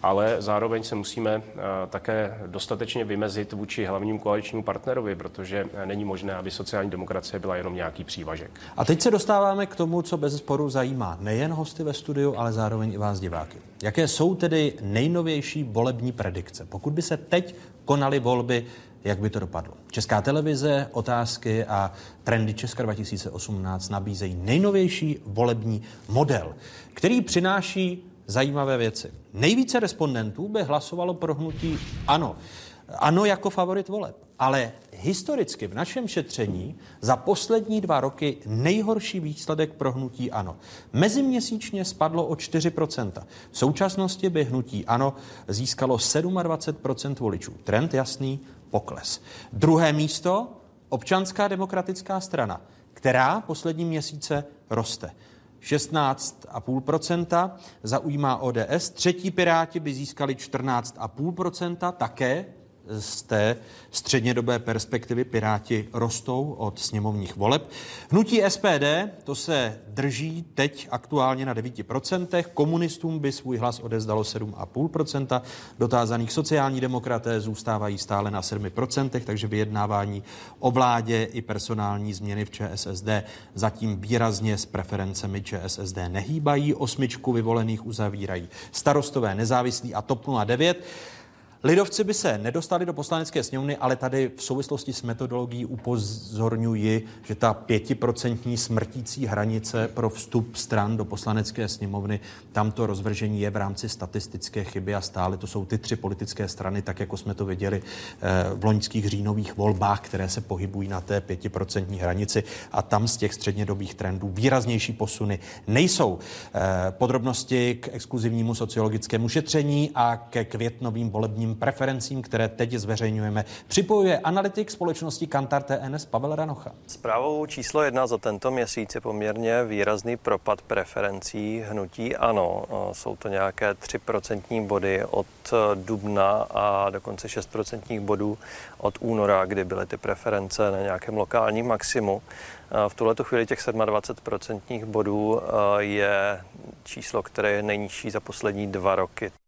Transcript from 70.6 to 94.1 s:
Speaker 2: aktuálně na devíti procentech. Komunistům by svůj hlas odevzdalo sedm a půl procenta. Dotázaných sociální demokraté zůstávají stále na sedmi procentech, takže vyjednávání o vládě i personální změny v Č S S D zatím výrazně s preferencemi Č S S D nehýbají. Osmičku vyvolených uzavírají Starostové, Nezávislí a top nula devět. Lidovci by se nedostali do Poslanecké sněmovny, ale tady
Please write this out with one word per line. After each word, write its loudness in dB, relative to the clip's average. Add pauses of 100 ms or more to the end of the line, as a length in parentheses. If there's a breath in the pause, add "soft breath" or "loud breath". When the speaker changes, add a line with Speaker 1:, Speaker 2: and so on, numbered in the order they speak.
Speaker 2:
aktuálně 2
na -2
devíti -6
procentech. 0
Komunistům 0
by 0
svůj -4
hlas 0
odevzdalo 0
sedm -4
a -8
půl -2
procenta. 0 (380 loud breath)
Dotázaných 2
sociální 2
demokraté 0
zůstávají -2
stále 0
na -4
sedmi -4
procentech, 0
takže -4
vyjednávání 0 (360 loud breath)
o 4
vládě 4
i -6
personální -4
změny -4
v -14
Č -6
S -6
S -6
D 0 (320 loud breath)
zatím 0
výrazně 2
s -4
preferencemi -4
Č -6
S -6
S -6
D -4
nehýbají. 2
Osmičku -2
vyvolených 2
uzavírají -4 (220 loud breath)
Starostové, 2
Nezávislí 2
a -2
top -2
nula 2
devět. 2 (800 loud breath)
Lidovci 6
by 0
se 2
nedostali 0
do -2
Poslanecké -2
sněmovny, -2
ale 2
tady 0